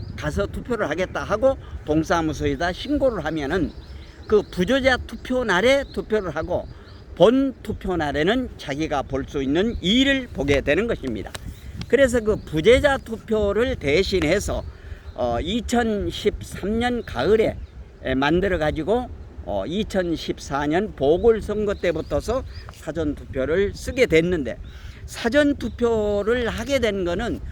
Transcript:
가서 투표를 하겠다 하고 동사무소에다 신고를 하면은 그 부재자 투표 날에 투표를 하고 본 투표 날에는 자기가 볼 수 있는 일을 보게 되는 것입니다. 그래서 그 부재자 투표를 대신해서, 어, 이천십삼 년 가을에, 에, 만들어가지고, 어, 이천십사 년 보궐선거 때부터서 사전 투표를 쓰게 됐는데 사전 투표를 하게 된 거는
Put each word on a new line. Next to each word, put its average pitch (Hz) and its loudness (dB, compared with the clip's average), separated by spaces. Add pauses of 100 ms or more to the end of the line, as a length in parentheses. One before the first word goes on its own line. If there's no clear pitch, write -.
(160)
가서 160 -2
투표를 208 -4
하겠다 165 -4
하고 214 2 (300)
동사무소에다 156 0
신고를 247 0
하면은 156 -2 (560)
그 208 4
부재자 247 2
투표 254 -4
날에 240 4
투표를 185 -2
하고 160 -2 (460)
본 254 6
투표 190 -4
날에는 170 0
자기가 147 -2
볼 135 -4
수 139 -4
있는 175 0
일을 262 2
보게 143 2
되는 151 2
것입니다. 131 -4 (560)
그래서 247 4
그 - 2
부재자 262 4
투표를 214 0
대신해서, 156 2 (500)
어, 120 0
이천십삼 208 -2
년 240 0
가을에, 147 2 (460)
에, 131 -2
만들어가지고, 160 2 (360)
어, 98 -2
이천십사 165 -2
년 170 0
보궐선거 202 2
때부터서 165 -2 (300)
사전 151 -4
투표를 175 -2
쓰게 254 2
됐는데 165 2 (480)
사전 285 2
투표를 220 0
하게 233 0
된 202 0
거는 175 -2 (140)